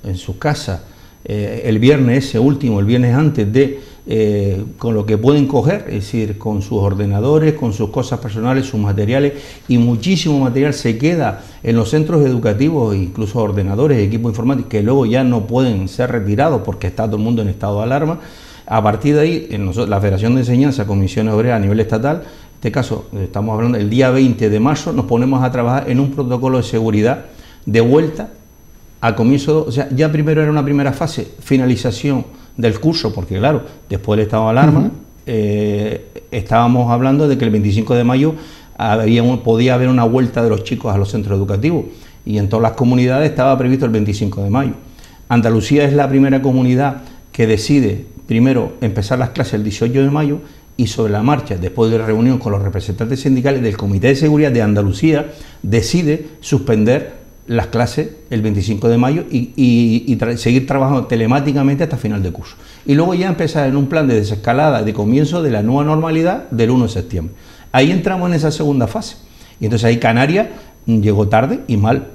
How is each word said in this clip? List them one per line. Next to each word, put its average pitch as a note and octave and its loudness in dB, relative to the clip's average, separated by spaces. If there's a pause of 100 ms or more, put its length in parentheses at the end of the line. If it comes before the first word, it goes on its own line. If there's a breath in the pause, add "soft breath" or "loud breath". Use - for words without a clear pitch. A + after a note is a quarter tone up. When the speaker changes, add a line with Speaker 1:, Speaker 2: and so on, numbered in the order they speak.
Speaker 1:
en F#2 -6
sus - -10
casas, D3 -4 (420 loud breath)
eh, G#2 -6
el A2 2
viernes C3 4
ese - -2
último, B2+ 2
el G2 2
viernes A#2+ 2
antes C3 2
de C3+ 2 (260 loud breath)
eh, G#2 0 (160)
con A#2 -2
lo G#2 -2
que G#2+ 0
pueden C3+ 4
coger, D3 0
es - -8
decir, G#2+ -4
con G#2 -4
sus G#2 -4
ordenadores, G#2+ 2
con A#2 -4
sus G#2 -4
cosas B2+ -4
personales, B2 -2
sus A#2 -6
materiales, G#2+ 0 (340 loud breath)
y B2 4
muchísimo C#3 2
material C3+ 0
se A2+ -2
queda C#3+ -2 (200 loud breath)
en A2+ 0
los G#2+ 0
centros D#3 2
educativos, A#2 0
incluso G2+ -4
ordenadores, G#2 0
equipos A2 0
informáticos, A#2+ -2
que G#2 0
luego B2+ 2
ya B2+ 0
no A#2+ 0
pueden A#2 0
ser B2 -4
retirados A#2+ 0
porque - -6
está G#2+ -4
todo G#2+ -4
el G#2 -2
mundo A2+ 0
en G2+ -2
estado G2+ -4
de G#2+ -4
alarma. D3+ -2 (460 loud breath)
A A2 0
partir G#2+ 2
de D3+ 4
ahí, E3 0
en G2+ -4
noso-, F#2+ -2
la G2+ 0
Federación G#2 2
de C3 2
Enseñanza, A#2+ 2
Comisiones G#2+ 0
Obreras A#2 2
a G#2 0
nivel G2+ 0
estatal, A#2 0
en - -12
este G#2 -4
caso, - -6
eh, G2 -4
estamos G#2 -4
hablando, A#2 0
el G#2 -2
día B2+ 2
veinte B2+ 2
de G#2+ 2
marzo, D3 0
nos B2+ -2
ponemos B2+ 0
a B2+ 0
trabajar B2 -2
en B2+ 2
un C#3 0
protocolo B2+ -2
de B2 0
seguridad A2+ 0 (400 loud breath)
de A2+ 2
vuelta C#3 2 (720)
a A2+ 0
comienzo, C#3 2
o A2+ -6
sea, C3+ -4
ya D3+ 0
primero D3+ 0
era D3+ 2
una D3+ 0
primera C#3 0
fase, - -6 (120)
finalización B2+ 0 (320 loud breath)
del A2+ 0
curso, D#3 0
porque F#2 -6
claro, A#2+ 0 (260 loud breath)
después G2+ -2
del G#2+ 2
estado A2 -2
de A2 0
alarma, C#3 4
Speaker 2:
Ujú. - 0 (360)
Speaker 1:
eh, G#2 -2 (240)
estábamos A#2+ 2
hablando C3+ 2
de C3 2
que A#2 -2
el A2+ 2
veinticinco G#2+ 0
de A#2+ 2
mayo C3+ 2 (440 loud breath)
había A2+ 2
un, B2 2
podía A#2+ 2
haber B2+ 2
una B2+ 2
vuelta A#2+ 0
de A#2 2
los G#2+ 0
chicos A2+ -4
a - 2
los G2+ 0
centros G2+ -2
educativos, G2+ -2 (400 loud breath)
y G#2+ -2
en G2+ 0
todas A2+ 0
las A2 2
comunidades B2+ 2
estaba B2+ 2
previsto B2+ 0
el A#2 0
veinticinco G2+ -2
de G2 -2
mayo. B2+ 0 (560 loud breath)
Andalucía A#2 2
es C#3 2
la C#3+ 2
primera C3+ 4
comunidad C3 0 (280 loud breath)
que A2+ 0
decide A2 0 (200)
primero A#2+ 2
empezar A2 -2
las B2 -2
clases - -4
el G#2 -2
dieciocho A#2+ 0
de C#3 2
mayo, C#3+ 0 (380 loud breath)
y A#2+ 0
sobre G#2+ -2
la G#2 0
marcha, C3+ -2
después A2 0
de A2+ 0
reunión A2+ 2
con A2 -4
los G2+ -2
representantes G2+ -4
sindicales C3+ 0
del G#2 -2
Comité G2+ 0
de C3+ 4
Seguridad D3+ 4
de A#2 2
Andalucía, G#2+ 2 (300 loud breath)
decide D3+ 0 (140)
suspender A#2 0 (240)
las A2+ -2
clases A#2+ -2 (220)
el A2+ -2
veinticinco G#2 0
de A#2 4
mayo C3+ 2
y, A#2+ -2
y, A#2+ 2
y B2 0
tra-, A#2 -2
seguir B2+ 2
trabajando C3+ 0
telemáticamente C#3 0
hasta C3+ -4
final G#2+ -4
de F2+ -4
curso. - -14 (300 loud breath)
Y C#3 2
luego E3+ 2
ya F#3 0
empezar D#3 -2
en C#3 0
un C#3 2
plan D3+ 0
de A#2+ 2
desescalada A2 0
de G#2+ -2
comienzo C#3+ 0
de C#3+ 0
la G#2 0
nueva C3+ 0
normalidad D#3+ 0
del A#2 0
uno B2+ 2
de G2+ -2
septiembre. F2 -6 (360 loud breath)
Ahí C#3 4
entramos F3+ 0
en F3 0
esa D3+ 0
segunda C#3+ 0
fase. - -8 (440 loud breath)
Y A2+ -4
entonces A2+ 0
ahí A#2 4
Canarias C#3+ 2 (380 loud breath)
llegó G#2 2
tarde B2+ 2
y A#2 0
mal A2 0